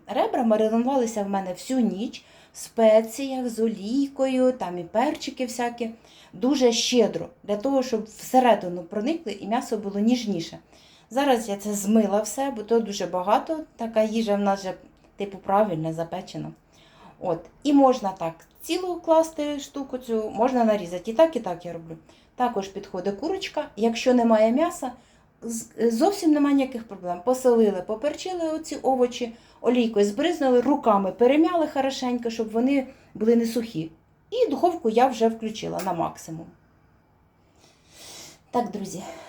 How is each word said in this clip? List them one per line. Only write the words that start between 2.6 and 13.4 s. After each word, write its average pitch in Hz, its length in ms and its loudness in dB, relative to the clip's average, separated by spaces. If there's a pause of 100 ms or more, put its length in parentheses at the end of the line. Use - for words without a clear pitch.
з 220 120 -6
олійкою, 254 920 0
там 175 260 -6
і 170 60 -8
перчики 254 640 -2
всякі. 233 440 -6 (420)
Дуже 247 400 2
щедро, 220 560 2 (140)
для 208 140 -2
того, 262 260 0
щоб 214 220 -2
всередину 202 800 2
проникли 214 500 -4
і - 140 -10
м'ясо 233 300 -2
було 196 240 -4
ніжніше. 208 580 0 (520)
Зараз 247 380 0
я 202 80 -4
це 208 160 -6
змила 202 480 2
все, 269 300 -4
бо 220 120 -8
то 233 180 2
дуже 196 260 -6
багато. 202 540 0 (160)